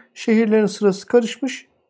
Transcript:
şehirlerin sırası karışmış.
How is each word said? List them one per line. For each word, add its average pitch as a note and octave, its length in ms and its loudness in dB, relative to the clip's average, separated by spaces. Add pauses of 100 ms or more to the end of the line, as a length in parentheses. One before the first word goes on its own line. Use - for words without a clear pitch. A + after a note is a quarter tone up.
(140)
şehirlerin G#3+ 520 2
sırası G3 400 -2
karışmış. B3 640 -2 (220)